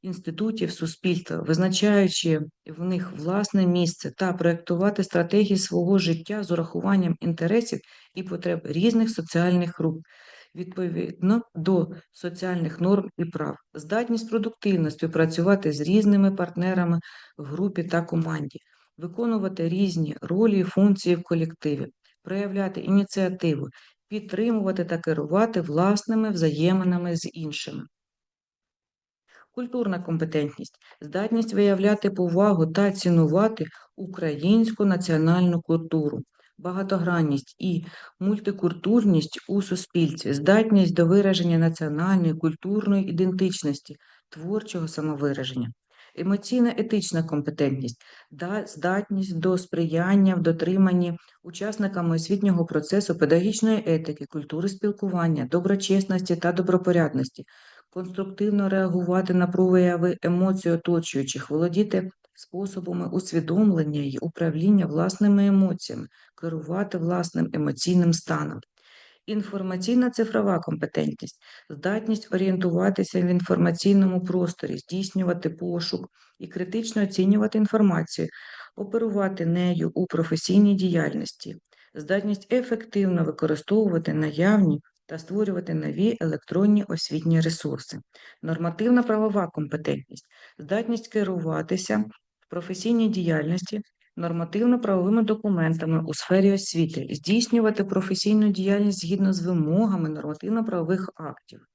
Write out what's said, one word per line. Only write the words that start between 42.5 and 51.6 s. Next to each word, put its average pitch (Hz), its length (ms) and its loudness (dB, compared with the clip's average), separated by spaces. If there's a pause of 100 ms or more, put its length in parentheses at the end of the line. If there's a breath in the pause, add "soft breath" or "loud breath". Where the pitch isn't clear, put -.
ідентичності, 185 840 -2 (340 soft breath)
творчого 175 580 -6
самовираження. 135 840 -4 (460 soft breath)
Емоційна 202 600 0
етична 202 460 -2
компетентність, 143 800 -4 (300 loud breath)
да-, 180 360 -8
здатність 190 720 -4
до 185 180 0
сприяння 180 760 2
в 165 60 0
дотриманні 175 760 2 (260 loud breath)
учасниками 190 720 -2